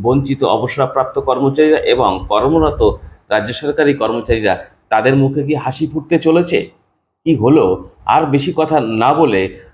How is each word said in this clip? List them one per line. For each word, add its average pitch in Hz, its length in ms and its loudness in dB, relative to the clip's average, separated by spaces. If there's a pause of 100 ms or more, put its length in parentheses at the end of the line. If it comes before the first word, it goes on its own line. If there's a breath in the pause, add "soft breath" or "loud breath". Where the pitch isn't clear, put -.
বঞ্চিত 135 420 0
অবসরপ্রাপ্ত 127 760 -2
কর্মচারীরা 139 600 2
এবং 104 500 0
কর্মরত 135 540 0 (460 soft breath)
রাজ্য 107 240 -2
সরকারি 147 400 0
কর্মচারীরা, 110 720 -2 (240)
তাদের 120 260 2
মুখে 139 280 0
কি 151 120 -2
হাসি 139 320 -6
ফুটতে 156 320 -2
চলেছে? 165 500 0 (540)
কি 160 120 2
হলো? 110 540 2 (160)
আর 151 200 2
বেশি 139 300 -2
কথা 156 240 0
না 113 340 0
বলে 104 460 0 (140 loud breath)